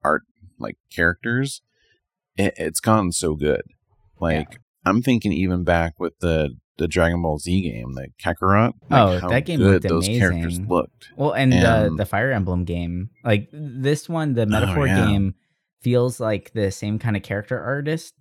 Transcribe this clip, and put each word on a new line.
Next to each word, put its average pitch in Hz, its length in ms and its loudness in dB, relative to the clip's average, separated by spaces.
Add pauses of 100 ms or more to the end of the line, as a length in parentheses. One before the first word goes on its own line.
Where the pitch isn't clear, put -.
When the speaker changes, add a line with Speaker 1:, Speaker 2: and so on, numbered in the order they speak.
Speaker 1:
art, 76 220 0 (340)
like, - 200 -10 (120)
characters, 117 720 -2 (760)
it, 95 180 0
it's 78 240 -4
gotten 107 320 2
so 80 240 -2
good. 73 280 0 (580)
Like, 78 300 -2
Speaker 2:
Yeah. - 60 -20 (280)
Speaker 1:
I'm 101 160 2
thinking 110 320 0
even 90 320 0
back 85 340 0
with 87 200 -8
the, 78 360 0 (220)
the 85 100 -2
Dragon 85 340 0
Ball 78 160 -2
Z 90 320 -2
game, 60 260 -10
the 67 120 -12 (160)
Kakarot. 98 480 2 (180)
Like, 135 120 6
Speaker 2:
Oh, 92 180 4
Speaker 1:
how 90 80 -4
Speaker 2:
that 113 180 0
game 165 140 -2
Speaker 1:
good 98 140 6
Speaker 2:
looked 87 160 2
Speaker 1:
those 85 180 0
characters 87 460 0
Speaker 2:
amazing. 92 160 -6
Speaker 1:
looked. - 480 -4
Speaker 2:
Well, 143 160 -2
and 139 180 2
the, 135 60 6
Speaker 1:
And 107 420 4
Speaker 2:
the 98 60 -2
Fire 117 260 -2
Emblem 90 320 0
game, 85 460 -6 (160)
like, 107 260 0
this 143 560 -4
one, 156 280 -2
the 117 80 2
Speaker 1:
Oh, 104 80 0
Speaker 2:
Metaphor 107 360 2
Speaker 1:
yeah. 98 180 2
Speaker 2:
game 98 300 0 (460)
feels 123 380 0
like 107 320 -4
the 101 200 0
same 104 280 -4
kind 110 160 -2
of 98 80 -4
character 104 340 -6
artist 147 640 -6